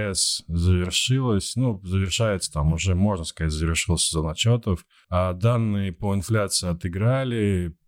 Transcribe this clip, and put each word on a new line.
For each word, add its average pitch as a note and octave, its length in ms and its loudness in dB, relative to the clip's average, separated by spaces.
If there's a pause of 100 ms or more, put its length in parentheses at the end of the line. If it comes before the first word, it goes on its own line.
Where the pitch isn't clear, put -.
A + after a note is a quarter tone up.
(140)
С - 360 -2
завершилась, F#2 1040 2
ну, A#2+ 300 0
завершается F#2+ 680 0
там D2+ 220 2
уже, F2 220 0
можно F#2+ 280 2
сказать, D#2 300 -2
завершился D#2+ 540 0
сезон D#2+ 200 -2
отчетов. A2+ 580 0 (240)
А F2+ 220 0
данные G2+ 640 0
по G2+ 200 -2
инфляции G2 560 0
отыграли, G2+ 1080 0 (100)